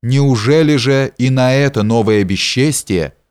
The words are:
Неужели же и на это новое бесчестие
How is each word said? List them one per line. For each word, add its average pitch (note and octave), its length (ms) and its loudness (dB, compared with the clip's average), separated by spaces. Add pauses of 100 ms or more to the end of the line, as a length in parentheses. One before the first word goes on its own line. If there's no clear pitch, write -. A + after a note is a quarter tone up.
Неужели C#3 720 2
же C3+ 400 -2
и B2+ 140 0
на C3 240 0
это C3+ 280 0
новое G#2+ 420 2
бесчестие F#2+ 880 -4 (160)